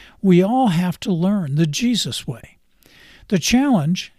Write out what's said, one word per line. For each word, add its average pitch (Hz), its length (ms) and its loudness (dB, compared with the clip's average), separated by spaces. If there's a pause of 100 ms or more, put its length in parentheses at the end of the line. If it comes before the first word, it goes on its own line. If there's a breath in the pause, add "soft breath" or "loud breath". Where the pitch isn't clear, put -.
(220 loud breath)
We 180 200 6
all 240 280 2
have 175 320 -2
to 202 120 -4
learn 170 420 -2
the 160 120 2
Jesus 196 600 -4
way. - 300 -14 (680 soft breath)
The 196 120 0
challenge 220 800 0